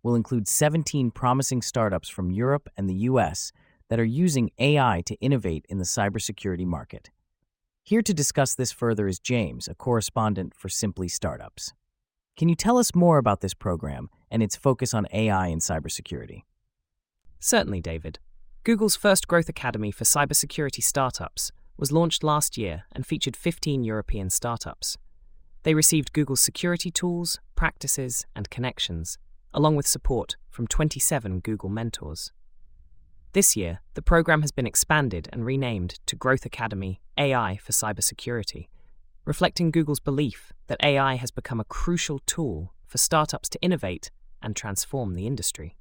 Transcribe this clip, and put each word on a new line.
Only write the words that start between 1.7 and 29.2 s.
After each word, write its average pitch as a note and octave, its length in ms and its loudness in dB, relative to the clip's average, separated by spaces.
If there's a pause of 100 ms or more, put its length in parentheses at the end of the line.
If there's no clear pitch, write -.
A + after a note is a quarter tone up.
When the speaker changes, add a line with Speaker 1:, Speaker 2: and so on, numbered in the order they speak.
Speaker 1:
from F2+ 220 -4
Europe B2+ 380 0 (100)
and G2 100 -2
the F#2 60 -2
U A#2+ 260 2
S E2 320 -2 (360)
that A#2 120 0
are A#2 40 4
using C3+ 540 2
A C#3+ 200 6
I G#2 260 4
to - 120 -8
innovate G2 520 0
in G2 100 -6
the F2+ 60 -4
cybersecurity G2 800 -4
market. - 460 -6 (720)
Here A3 200 2
to G3+ 120 0
discuss C#3+ 400 0
this B2+ 180 -2
further G#2+ 340 0
is F#2+ 120 -2
James, - 500 -2
a - 60 -10
correspondent G#2+ 800 0
for - 160 -10
Simply F#2 380 -4
Startups. - 680 -8 (640)
Can E3 120 4
you E3+ 60 6
tell A#3+ 240 4
us - 160 2
more F3 240 8
about G#2+ 240 2
this F#2+ 120 -4
program D2 540 -4 (220)
and A2 120 2
its G#2 140 0
focus C3 380 2
on G#2 180 0
A A2 160 2
I F#2 200 2
and D#2+ 120 -2
cybersecurity? C#2+ 800 -6 (1000)
Speaker 2:
Certainly, G2+ 420 0
David. D#2+ 360 -8 (460)
Google's A3 320 4
first - 320 4
Growth E3+ 200 4
Academy A2 420 -4
for - 140 -8
cybersecurity C#3+ 800 0
startups - 680 -2 (240)
was C3+ 160 -2
launched E3 320 2
last D3+ 320 0
year F2+ 360 -6
and C3 140 -8
featured - 300 -4
fifteen C#3+ 480 -2
European G#2 460 -2
startups. - 680 -4 (680)
They D#3 120 4
received D3+ 380 4
Google's C#3 280 0
security F3 500 0
tools, F3 500 -2 (160)
practices, C#3 800 -2
and - 160 -8
connections, G2+ 680 -6 (340)